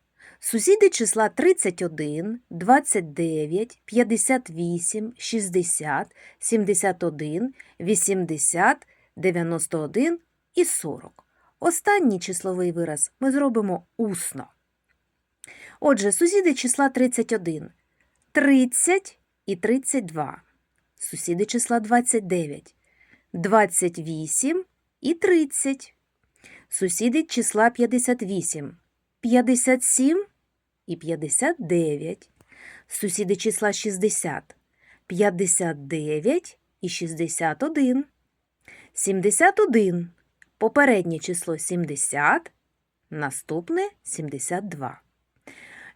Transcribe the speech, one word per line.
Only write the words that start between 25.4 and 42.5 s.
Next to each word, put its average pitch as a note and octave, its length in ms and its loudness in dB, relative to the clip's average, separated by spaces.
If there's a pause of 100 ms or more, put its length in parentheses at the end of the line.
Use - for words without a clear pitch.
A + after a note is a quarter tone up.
Сусіди A#3 540 0
числа A#3 480 2
п'ятдесят B3 520 0
вісім. E3+ 540 -6 (440)
П'ятдесят B3 640 2
сім E4 440 2 (600)
і E3+ 100 -6
п'ятдесят E3 600 -2
дев'ять. D#3+ 720 -2 (560)
Сусіди G3+ 500 -2
числа G#3 360 -2
шістдесят. G3 840 -2 (500)
П'ятдесят F3 800 0
дев'ять D#3 720 -2 (220)
і F3+ 80 -4
шістдесят E3 760 -4
один. C#4 420 0 (880)
Сімдесят G#3 680 2
один. G3 500 2 (480)
Попереднє G#3+ 600 4
число E3+ 400 -6
сімдесят, D#3 920 0 (580)